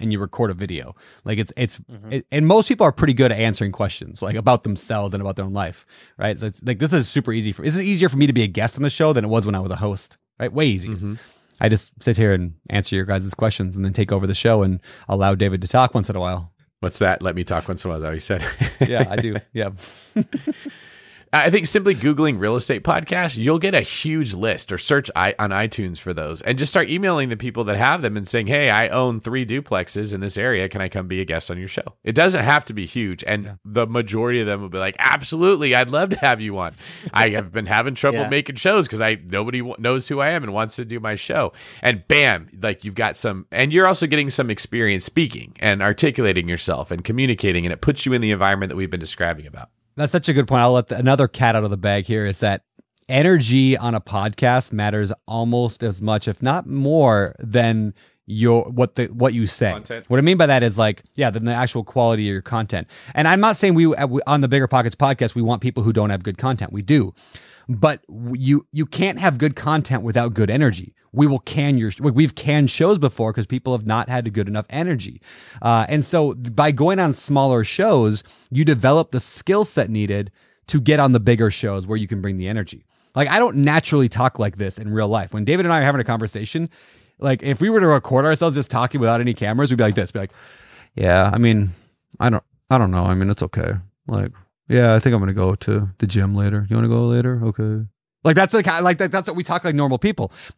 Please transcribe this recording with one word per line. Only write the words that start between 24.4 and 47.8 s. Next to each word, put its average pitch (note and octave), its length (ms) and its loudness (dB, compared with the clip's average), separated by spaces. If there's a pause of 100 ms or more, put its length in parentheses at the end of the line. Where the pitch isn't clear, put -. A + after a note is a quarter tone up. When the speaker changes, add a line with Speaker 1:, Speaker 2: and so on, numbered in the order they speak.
Speaker 3:
or F#2+ 60 -4
search C#3+ 400 -2
i-, F#2 220 0
on G#2+ 100 -2
iTunes G2 500 -4
for F#2 140 -8
those D#2+ 300 -8
and B2+ 160 -2
just C#3+ 120 -2
start C#3+ 200 0
emailing D#3+ 400 -2
the A2 80 -6
people A#2 260 -6
that G2+ 140 -2
have C#3+ 240 2
them G#2+ 160 -2
and G2 100 -8
saying, A2+ 200 -2
"Hey, C#3+ 200 0
I A2 200 2
own B2 300 -2
three A#2+ 280 -6
duplexes G#2 640 -6
in G2 80 -6
this G2 160 -6
area. G2+ 320 -2
Can G2 140 -8
I F#2 80 -6
come F#2 180 -8
be F#2 140 -4
a - 20 -6
guest E2 260 -6
on F2+ 80 -8
your F#2 100 -12
show?" - 260 -10 (100)
It A2 100 -4
doesn't E3 300 2
have C#3+ 220 2
to A2 80 -12
be G2+ 100 -8
huge. F#2+ 420 -6
And G#2 180 -4
Speaker 1:
Yeah. G#2 100 -14 (100)
Speaker 3:
the A2+ 220 -2
majority A#2 560 -2
of G#2+ 40 -4
them G2+ 140 -2
will G2 80 -10
be F2 80 -10
like, F#2+ 220 -4
"Absolutely. D3 760 0
I'd B2 140 2
love D#3+ 220 -2
to G3+ 80 -2
have B2 240 0
you G2+ 160 -6
on. F2 160 -8 (400)
I A2+ 160 4
have G2+ 200 -4
been G#2+ 140 -6
having A#2 300 0
trouble B2+ 240 0
Speaker 2:
<laughs> - 20 -2
Yeah. A2 80 -2
Speaker 3:
making C#3 280 -4
shows F#3 300 2
'cause A2 140 -8
I, A2 160 0 (140)
nobody A2+ 300 -4
w-, A#2+ 180 -10
knows B2 300 -2
who C#3 120 -2
I D3 120 0
am E3+ 100 -4
and G#2+ 100 -8
wants G#2+ 240 -4
to B2+ 80 -8
do A#2 160 -8
my G#2+ 140 -4
show." A#2 400 -4 (260)
And A2+ 280 -2
bam, A#2 420 2 (100)
like, G2+ 240 -6
you've G2+ 100 -12
got G#2 220 -2
some, G2 340 -6
and C3 220 0
you're F#3 160 6
also F3 180 0
getting C#3+ 220 0
some B2+ 220 -2
experience G#2 560 -2
speaking - 540 -4
and G2+ 200 0
articulating G#2 640 0
yourself E2+ 440 -4
and F2 120 -6
communicating, A2 600 0
and F2 80 -4
it - 80 -10